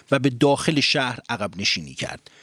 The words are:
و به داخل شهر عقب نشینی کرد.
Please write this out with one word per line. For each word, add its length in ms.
و 80
به 120
داخل 500
شهر 380
عقب 280
نشینی 380
کرد. 360